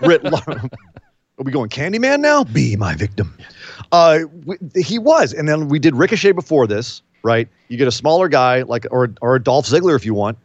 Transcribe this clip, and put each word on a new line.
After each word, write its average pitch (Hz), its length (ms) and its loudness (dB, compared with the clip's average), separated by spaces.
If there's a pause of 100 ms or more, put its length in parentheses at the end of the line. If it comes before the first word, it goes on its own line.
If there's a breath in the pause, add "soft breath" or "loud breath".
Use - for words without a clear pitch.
writ 170 220 4
lar-, 180 240 -2
<laughs> - 0 -
are - 960 -14
we 135 80 -6
going 120 180 -4
Candyman 226 500 -2
now? 294 240 2
Be 117 320 -2
my 95 180 -2
victim. 95 420 -6 (560 loud breath)
Uh, 165 280 6 (200)
w-, 156 180 -10 (160)
he 185 240 -2
was, 247 340 2
and 151 160 -4
then 151 200 -2
we 147 100 0
did 147 160 2
Ricochet 190 380 2
before 160 340 0
this, 104 360 -6 (200)
right? 117 260 0 (200)
You 120 80 -12
get 127 120 2
a 117 40 0
smaller 160 360 2
guy, 127 340 2
like, 117 280 -6
or, 123 300 0
or 123 160 0
a 123 60 0
Dolph 135 240 0
Ziggler 170 300 2
if - 80 -2
you 110 100 -4
want 104 300 -4